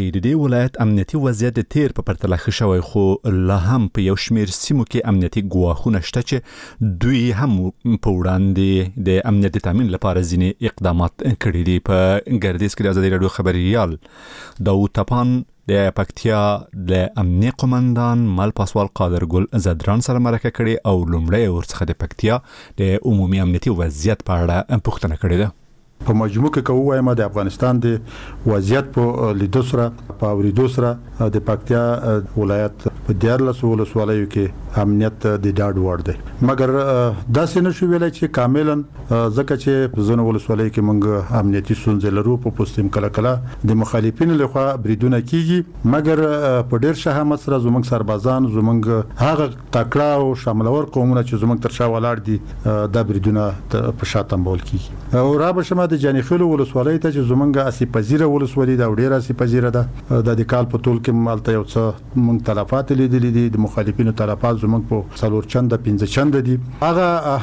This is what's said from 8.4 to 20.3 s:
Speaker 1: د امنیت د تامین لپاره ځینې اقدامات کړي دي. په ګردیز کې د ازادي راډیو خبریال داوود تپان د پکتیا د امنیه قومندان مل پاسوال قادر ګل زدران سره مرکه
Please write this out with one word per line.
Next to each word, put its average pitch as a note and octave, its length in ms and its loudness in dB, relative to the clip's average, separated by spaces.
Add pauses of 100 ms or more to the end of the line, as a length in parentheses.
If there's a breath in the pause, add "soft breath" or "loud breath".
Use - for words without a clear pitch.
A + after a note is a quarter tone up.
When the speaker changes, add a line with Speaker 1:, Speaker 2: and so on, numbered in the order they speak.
Speaker 1:
د F#2+ 240 2
امنیت G2+ 280 2
د - 100 -4
تامین G2+ 260 0
لپاره F2+ 380 0
ځینې F#2 400 0
اقدامات F2 500 0
کړي F#2+ 480 0
دي. F2+ 80 2
په F#2+ 420 2 (220)
ګردیز F#2+ 320 -2
کې G#2 80 -2
د G2 40 2 (100)
ازادي F#2+ 180 2
راډیو F#2 240 0
خبریال F2+ 580 0 (720 loud breath)
داوود G2+ 320 2
تپان B2 340 0 (400)
د G2 140 2 (140)
پکتیا G#2+ 420 0 (480)
د F2+ 160 0 (160)
امنیه F#2+ 400 2
قومندان A#2+ 720 2
مل G#2 240 0
پاسوال G2 400 -2
قادر F2 320 0
ګل F#2 180 0 (160)
زدران G2+ 460 0
سره B2 160 2
مرکه A#2 200 -2